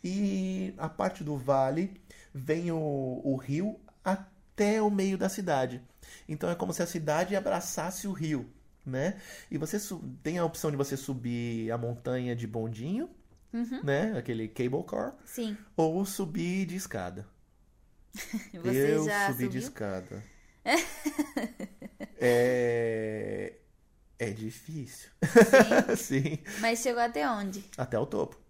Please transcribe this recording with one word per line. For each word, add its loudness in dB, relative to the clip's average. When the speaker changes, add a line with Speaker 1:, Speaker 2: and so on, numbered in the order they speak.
Speaker 1:
E -2
a -6
parte -2
do -4
vale 2
vem -2
o, -2
o 2
rio -2
até 0
o 6
meio 2
da 2
cidade. 0
Então -2
é 0
como -2
se -2
a 0
cidade 0
abraçasse -2
o -4
rio, -2
né? -2
E -4
você -2
su-, -8
tem -2
a 2
opção -2
de -2
você -2
subir -4
a -2
montanha -4
de -6
bondinho, -4
Speaker 2:
Uhum. -4
Speaker 1:
né? 2
Aquele -4
cable -2
car. -4
Speaker 2:
Sim. -6
Speaker 1:
Ou 2
subir -2
de -8
escada. -6
Speaker 2:
<laughs> -10
Você 2
Speaker 1:
Eu 2
Speaker 2:
já 2
Speaker 1:
subi -2
de -4
Speaker 2:
subiu? -2
Speaker 1:
escada. -8
Speaker 2:
<laughs> 0
Speaker 1:
É... 2
é -4
difícil. -10
Speaker 2:
Sim? 10
Speaker 1:
<laughs> 2
Sim. 0
Speaker 2:
Mas 0
chegou 0
até 0
onde? -4
Speaker 1:
Até -2
o 2
topo. -4